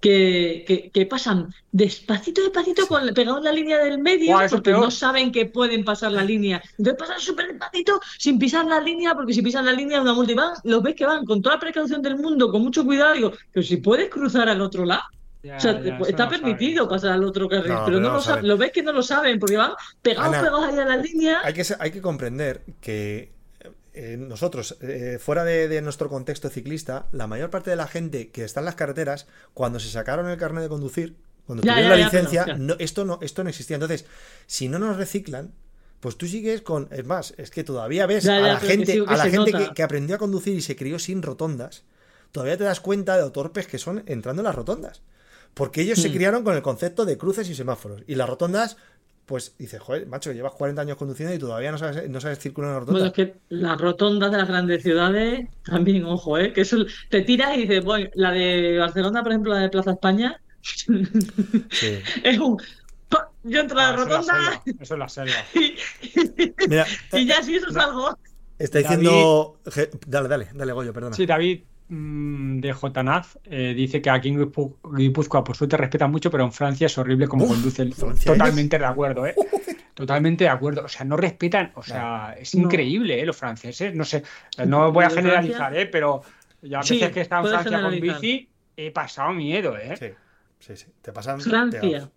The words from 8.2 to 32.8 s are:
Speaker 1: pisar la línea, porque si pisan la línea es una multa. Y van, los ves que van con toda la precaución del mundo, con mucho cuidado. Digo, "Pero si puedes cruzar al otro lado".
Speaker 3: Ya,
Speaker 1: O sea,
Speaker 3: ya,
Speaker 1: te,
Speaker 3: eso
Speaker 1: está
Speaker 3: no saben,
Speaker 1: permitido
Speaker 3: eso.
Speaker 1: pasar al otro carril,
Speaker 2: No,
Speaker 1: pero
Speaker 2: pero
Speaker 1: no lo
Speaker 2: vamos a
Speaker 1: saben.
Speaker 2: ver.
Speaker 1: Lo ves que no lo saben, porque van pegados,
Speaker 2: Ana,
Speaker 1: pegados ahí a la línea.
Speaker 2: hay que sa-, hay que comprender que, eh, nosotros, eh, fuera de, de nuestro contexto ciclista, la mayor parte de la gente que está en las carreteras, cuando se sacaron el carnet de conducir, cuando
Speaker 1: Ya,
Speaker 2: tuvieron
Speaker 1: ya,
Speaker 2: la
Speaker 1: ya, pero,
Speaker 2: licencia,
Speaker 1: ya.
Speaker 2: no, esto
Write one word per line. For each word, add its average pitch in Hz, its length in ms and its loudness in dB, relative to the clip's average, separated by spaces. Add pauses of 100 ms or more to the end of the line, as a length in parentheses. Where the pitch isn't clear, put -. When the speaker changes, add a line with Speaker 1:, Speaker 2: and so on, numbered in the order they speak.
Speaker 1:
pisar 277 280 2
la 320 140 2
línea, 330 340 0
porque 247 180 -2
si 233 100 2
pisan 247 240 0
la 254 60 4
línea 285 260 0
es 269 40 2
una 247 120 4
multa. 233 180 2
Y - 40 2
van, 320 160 2 (120)
los 233 200 4
ves 294 100 0
que 294 120 -2
van 302 180 0
con 202 180 0
toda 285 140 2
la 311 40 -2
precaución 302 420 -2
del 269 140 -2
mundo, 285 340 2
con 208 120 2
mucho 254 220 2
cuidado. 285 300 6
Digo, 220 180 0 (200)
"Pero 175 140 0
si 175 120 0
puedes 247 300 4
cruzar 240 400 2
al 202 120 2
otro 190 240 -2
lado". 175 180 0 (400)
Speaker 3:
Ya, 139 160 -16
Speaker 1:
O - 20 -8
sea, 220 200 2
Speaker 3:
ya, 185 160 -4
Speaker 1:
te, - 40 -
Speaker 3:
eso 185 180 0
Speaker 1:
está 240 100 4
Speaker 3:
no - 60 -2
saben, 262 340 -2
Speaker 1:
permitido 320 180 2
Speaker 3:
eso. - 20 -6
Speaker 1:
pasar 190 240 0
al 190 120 2
otro 190 240 -2
carril, 190 320 0
Speaker 2:
No, - 40 -2
Speaker 1:
pero 185 160 2
Speaker 2:
pero - 0 -
Speaker 1:
no 220 100 2
lo - 80 0
Speaker 2:
vamos 277 100 -2
a - 40 2
Speaker 1:
saben. 214 140 0
Speaker 2:
ver. - 20 2
Speaker 1:
Lo 208 100 4
ves 247 140 2
que 339 100 0
no 302 100 -2
lo 269 100 0
saben, 269 380 2
porque 202 160 2
van 247 160 2 (300)
pegados, 294 340 2
Speaker 2:
Ana, - 40 2
Speaker 1:
pegados 302 240 2
ahí 285 140 -2
a 277 60 0
la 262 140 2
línea. 320 440 0
Speaker 2:
hay 151 120 -2
que 170 100 -4
sa-, 196 160 -4
hay 160 100 -4
que 190 120 -14
comprender 135 640 -4 (160)
que, 107 520 -6 (640)
eh, 117 240 -14
nosotros, 131 640 -6
eh, 123 380 -8
fuera 160 240 -2
de, 165 240 2
de 156 140 -2
nuestro 147 260 -6
contexto 139 420 -8
ciclista, 135 640 -8
la 120 140 -4
mayor 120 240 -6
parte 185 200 -6
de 175 60 0
la 160 120 -4
gente 147 420 -8
que 117 140 -10
está 110 160 -8
en 151 60 -6
las 170 100 -8
carreteras, 143 500 -6 (280)
cuando 120 260 -4
se 104 100 -10
sacaron 131 380 -4
el 175 100 -6
carnet 165 260 -4
de 156 40 -6
conducir, 151 480 -6 (300)
cuando 117 200 -6
Speaker 1:
Ya, - 0 -
Speaker 2:
tuvieron 233 220 6
Speaker 1:
ya, - 20 8
Speaker 2:
la 190 60 10
Speaker 1:
ya, 214 160 6
pero, 180 180 4
Speaker 2:
licencia, 170 140 2
Speaker 1:
ya. 165 100 -4
Speaker 2:
no, 139 240 -2
esto 180 260 -4